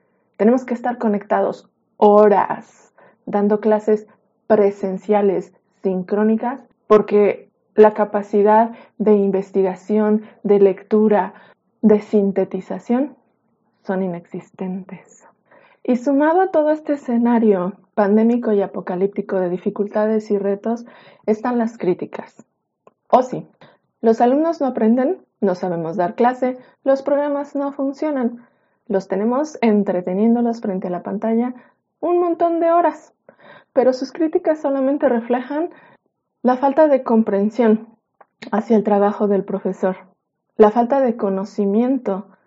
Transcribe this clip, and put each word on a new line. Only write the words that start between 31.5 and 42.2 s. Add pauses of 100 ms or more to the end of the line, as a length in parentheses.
un
montón
de
horas, (600)
pero
sus
críticas
solamente
reflejan (720)
la
falta
de
comprensión (640)
hacia
el
trabajo
del
profesor, (580)
la
falta
de
conocimiento (180)